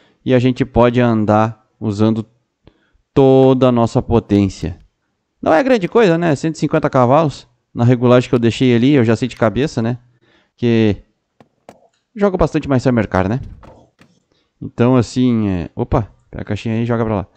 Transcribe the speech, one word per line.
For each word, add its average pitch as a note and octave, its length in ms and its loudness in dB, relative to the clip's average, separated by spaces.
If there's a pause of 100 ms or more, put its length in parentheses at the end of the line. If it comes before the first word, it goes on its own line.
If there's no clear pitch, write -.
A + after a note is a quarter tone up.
(240)
E C3 100 -2
a B2+ 60 4
gente B2+ 240 0
pode A#2+ 380 2
andar A2 680 0 (100)
usando A2 480 -2 (880)
toda C3 560 4
a - 20 2
nossa A#2 300 0
potência. G2+ 760 -2 (640)
Não - 120 0
é D#4+ 80 2
grande A#3+ 260 0
coisa, F#3 300 2
né? E3+ 180 0
Cento D#3+ 200 -6
e - 40 -18
cinquenta D3+ 300 -2
cavalos. C3+ 580 0 (260)
Na A#2+ 100 -2
regulagem B2 460 2
que C3+ 60 0
eu A#2+ 40 0
deixei A#2 360 0
ali, B2+ 180 2
eu C3 100 4
já A2+ 120 2
sei B2 120 -6
de - 80 -12
cabeça, A#2+ 460 -2
né? A#2 160 -4 (580)
Que A2 420 0 (1160)
jogo G3 220 -2
bastante D3 320 -2
mais C3 140 0
Summer A#2+ 240 0
Car, F#2 200 -2
né? A#2 140 -4 (1200)
Então, B2+ 340 0
assim, A#2+ 540 0
é... F2+ 260 -4
opa, A#2+ 320 -4 (220)
pega - 140 -12
a - 20 -12
caixinha A2 300 -6
aí A#2 80 -2
e - 20 -4
joga A#2 180 -2
pra A2 120 -4
lá. G2 220 -6